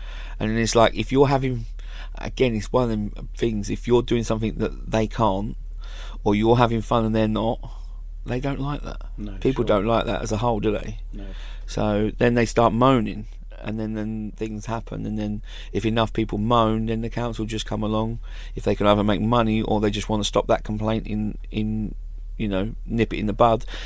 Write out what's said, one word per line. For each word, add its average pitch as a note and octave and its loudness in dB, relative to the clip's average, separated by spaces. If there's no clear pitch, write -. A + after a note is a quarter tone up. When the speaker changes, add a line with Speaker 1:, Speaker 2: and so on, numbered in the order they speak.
Speaker 1:
And G#2+ 0
then A2 0
it's A2+ 2
like, A2+ 8
if A2 -2
you're C3+ 6
having, C3 0
again, B2 0
it's G#2 -4
one B2+ 4
of A#2 0
them G#2+ -4
things, G#2+ -2
if G#2 -4
you're A#2+ 6
doing A#2+ 0
something A2 -2
that - -4
they A2 2
can't, G#2+ 0
or G#2 4
you're A2 6
having A#2 4
fun A#2 2
and A2 0
they're A2 4
not, A2 0
they B2 -2
don't C#3 -4
like C#3+ -4
that. - -8
Speaker 2:
No, G#2 -8
Speaker 1:
People C3 2
Speaker 2:
sure. - 0
Speaker 1:
don't F#2+ 2
like A2+ 2
that G2+ -2
as G#2+ -4
a G#2+ 2
whole, A#2 0
do G#2+ 2
they? G#2+ -4
Speaker 2:
No. G2 -10
Speaker 1:
So G#2+ 0
then A#2+ 4
they A#2+ 6
start A2+ 4
moaning, A#2 4
and A2 -6
then, A2 -4
then G#2+ -6
things G#2+ -6
happen, A2 -6
and G#2+ -4
then G#2 -2
if G2+ 0
enough A2+ 2
people A2 0
moan, A2 2
then A2+ -2
the A2+ -4
council A#2 -4
just A2 -4
come G#2+ -4
along. A2 -2
If - -6
they G#2 2
can G#2 0
either G#2 8
make G2+ 4
money A2 4
or G#2+ 0
they G#2+ 4
just G#2 -2
wanna G#2+ 2
stop - 2
that - 2
complaint G#2+ -2
in, G#2+ -2
in, A2 -2
you A2+ -2
know, G2 -2
nip A2+ 0
it - -2
in G#2 -2
the G#2 0
bud, A2+ 4